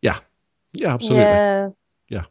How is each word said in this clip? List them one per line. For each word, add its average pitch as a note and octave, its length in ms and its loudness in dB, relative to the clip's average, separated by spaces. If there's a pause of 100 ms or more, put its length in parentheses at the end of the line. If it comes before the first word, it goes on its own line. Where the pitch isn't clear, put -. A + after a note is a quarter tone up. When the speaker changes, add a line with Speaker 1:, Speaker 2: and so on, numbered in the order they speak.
Speaker 1:
Yeah. - 160 -2 (560)
Yeah, F3 220 -4
absolutely. C3 260 0
Speaker 2:
Yeah. G3+ 480 2 (400)
Speaker 1:
Yeah. G2 220 -8